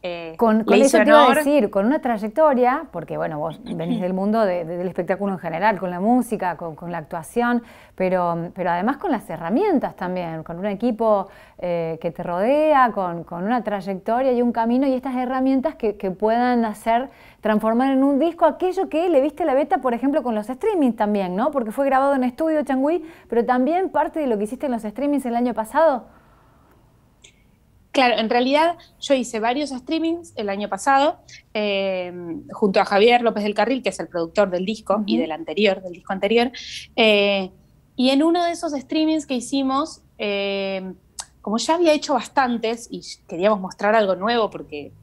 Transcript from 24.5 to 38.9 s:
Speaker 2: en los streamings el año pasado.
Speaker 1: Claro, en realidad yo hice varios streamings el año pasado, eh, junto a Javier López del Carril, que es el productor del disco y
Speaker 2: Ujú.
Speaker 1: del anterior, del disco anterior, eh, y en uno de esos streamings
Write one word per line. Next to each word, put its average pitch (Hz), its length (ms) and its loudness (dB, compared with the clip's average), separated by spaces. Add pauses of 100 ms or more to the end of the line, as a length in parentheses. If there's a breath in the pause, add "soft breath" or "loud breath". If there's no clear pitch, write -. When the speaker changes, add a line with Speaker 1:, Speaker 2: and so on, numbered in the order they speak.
Speaker 2:
en 262 60 -2
los 220 100 -6
streamings 262 420 -2
el 240 100 -4
año 240 200 0
pasado. 262 500 0 (1900 soft breath)
Speaker 1:
Claro, 247 260 4
en 220 120 -2
realidad 277 460 2 (240 loud breath)
yo - 140 0
hice 233 260 -2
varios 254 300 -2
streamings 320 680 -4
el 208 140 -6
año 202 180 -4
pasado, 277 520 2 (340 loud breath)
eh, 196 580 -2 (400)
junto 202 300 2
a 180 40 4
Javier 233 360 6
López 220 220 0
del 208 100 -2
Carril, 226 280 0
que 202 80 -2
es - 120 -12
el 165 80 -8
productor 175 400 0
del 180 160 -2
disco 214 400 -2
y 208 80 -2
Speaker 2:
Ujú. 233 80 2
Speaker 1:
del 160 100 -4
anterior, 185 500 -2
del 180 120 -12
disco 180 180 -12
anterior, 226 400 0 (460 loud breath)
eh, 202 540 2 (440)
y 254 140 2
en 277 140 4
uno 339 200 2
de 339 80 -2
esos 330 220 -6
streamings 311 520 -2